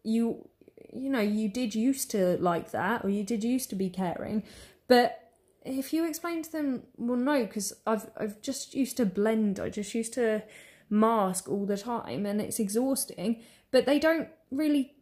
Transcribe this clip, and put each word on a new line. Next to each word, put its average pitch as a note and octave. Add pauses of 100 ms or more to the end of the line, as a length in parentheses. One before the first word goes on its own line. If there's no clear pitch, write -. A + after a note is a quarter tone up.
you, A3+ (440)
you C4
know, C4+
you G#3
did G#3+
used B3+
to F3+
like E3+
that F#3+
or G3
you G3+
did G#3
used B3
to G#3
be F#3+
caring." F#3+ (420)
But - (320)
if C4
you D#4+
explain E4
to D#4
them, C#4+ (120)
"Well, A#3+
no, C4
'cause G3 (140)
I've, G#3+
I've G#3
just -
used C4+
to B3
blend, G#3
I -
just G#3
used A3+
to G#3+ (440)
mask G#3+
all G3+
the G3+
time G3+
and G#3
it's -
exhausting," A3+ (300)
but B3+
they D4
don't D#4 (240)
really C#4+